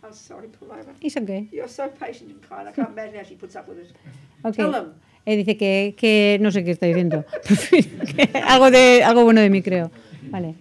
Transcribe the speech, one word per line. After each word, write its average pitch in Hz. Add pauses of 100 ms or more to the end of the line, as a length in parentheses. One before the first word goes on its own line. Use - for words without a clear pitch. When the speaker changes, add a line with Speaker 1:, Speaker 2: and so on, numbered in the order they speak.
(120)
Speaker 1:
Sorry, 214
Paloma. -
Speaker 2:
It's 302
okay. 208
Speaker 1:
You're 233
so 269
patient 233
and 147
kind. 202
I 208
can't 233
imagine 214
how 190
she 190
puts 185
up -
with 160
it. 175 (500)
Speaker 2:
Ok. 220
Speaker 1:
Tell 220
them. 180 (340)
Speaker 2:
Eh, 214
dice 208
que, 202
que 208
no 208
sé 185
qué 175
está 175
diciendo. 170 (200)
<laughs> -
Que 277
algo 262
de, 247
algo 233
bueno 226
de 208
mí, 196
creo. 175 (400)
Vale. 170